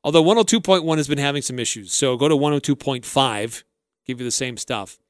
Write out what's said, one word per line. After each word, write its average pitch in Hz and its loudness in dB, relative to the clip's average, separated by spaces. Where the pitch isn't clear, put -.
Although 160 6
one 190 4
oh 226 4
two 226 2
point 185 2
one 160 0
has 139 -2
been 143 -2
having 143 -2
some 127 -8
issues, 110 -6
so 127 0
go 143 2
to 156 4
one 147 2
oh 143 0
two 139 0
point 127 -6
five, 117 -2
give 127 -8
you 127 -8
the 120 -4
same 123 -4
stuff. 104 -8